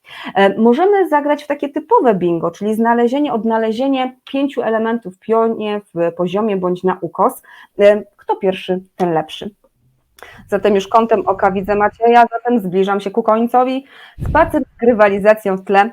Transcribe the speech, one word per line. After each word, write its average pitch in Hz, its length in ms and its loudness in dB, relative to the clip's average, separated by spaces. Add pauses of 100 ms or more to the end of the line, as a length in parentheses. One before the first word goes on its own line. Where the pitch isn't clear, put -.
(340)
E, 196 240 2
możemy 330 500 2
zagrać 294 360 -2
w - 20 -16
takie 294 220 -6
typowe 311 460 2
bingo, 170 360 -2
czyli 208 240 -4
znalezienie, 240 580 0
odnalezienie 226 920 -2
pięciu 277 380 -4
elementów 226 540 -4
w - 20 -20
pionie, 220 600 -2 (140)
w 170 220 -2
poziomie 196 400 -2
bądź 180 280 -4
na 185 160 0
ukos. 190 420 -2 (360)
E, 208 240 4 (140)
kto - 200 -6
pierwszy, 185 460 -4 (140)
ten 175 160 -2
lepszy. - 380 -6 (1000)
Zatem 202 260 2
już 196 140 0
kątem 226 380 0
oka 196 240 0
widzę 196 240 -4
Macieja, 226 560 4
zatem 240 280 -2
zbliżam 190 420 -2
się 196 100 -6
ku 226 120 -2
końcowi. 247 640 0 (440)
Spacer 311 340 0
z - 180 -14
grywalizacją 208 760 2
w 190 80 -14
tle. 202 280 2